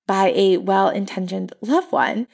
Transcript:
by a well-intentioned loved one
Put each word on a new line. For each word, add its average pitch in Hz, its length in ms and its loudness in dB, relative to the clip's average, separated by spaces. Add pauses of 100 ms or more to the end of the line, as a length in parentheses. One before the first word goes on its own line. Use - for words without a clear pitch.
by 196 300 2
a 190 220 4
well-intentioned 190 1040 -2
loved 311 300 0
one 202 420 -2